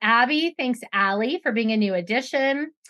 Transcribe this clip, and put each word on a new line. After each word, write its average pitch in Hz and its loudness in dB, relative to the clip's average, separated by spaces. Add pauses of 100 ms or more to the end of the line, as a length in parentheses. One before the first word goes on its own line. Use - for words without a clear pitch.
Abby 247 2
thanks 254 -2 (120)
Allie 202 0
for 262 -2
being 220 0
a 220 0
new 202 2
addition. 269 -2 (200)